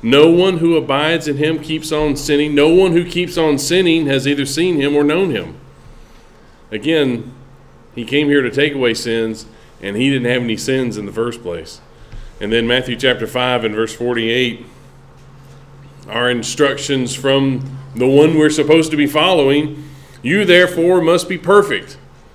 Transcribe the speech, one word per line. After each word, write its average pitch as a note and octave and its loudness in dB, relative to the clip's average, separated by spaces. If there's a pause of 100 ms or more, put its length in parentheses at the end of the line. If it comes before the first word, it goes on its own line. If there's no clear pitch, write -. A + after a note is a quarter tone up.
No C#3+ 6
one F3+ 2
who E3 2
abides D3+ -2
in C#3+ -2
him D#3 -2
keeps D#3 -6
on D3+ 0
sinning. D3 0
No D3 4
one F3+ 4
who E3+ 2
keeps F3 -4
on D#3 0
sinning E3 0
has C3+ 0
either C#3 -2
seen D#3 -2
him C#3+ 0
or D3 2
known E3 0
him." F2 -6 (1120)
Again, B2 -2 (600)
he A#2 -10
came C#3+ 0
here C#3+ 4
to B2 -2
take C#3+ 0
away B2 0
sins, A2+ -4 (380)
and G2+ -6
he C3 2
didn't B2 0
have B2+ 0
any A2+ -4
sins B2+ -4
in G#2 -8
the G2 -12
first A#2 -6
place. E2+ -12 (580)
And G#2 -6
then A2+ 2
Matthew B2 0
chapter A#2+ 0
five B2 -2
and G#2+ -2
verse A2 -2
forty-eight, A#2+ -2 (1400)
our A#2+ -6
instructions C3 -2
from C3+ -2 (180)
the B2 0
one D#3 6
we're D#3 4
supposed D#3 2
to D3+ -4
be D3 2
following, D3 0 (380)
"You F#3 0
therefore F3 4
must E3+ 2
be F#3 -4
perfect, E3 0 (360)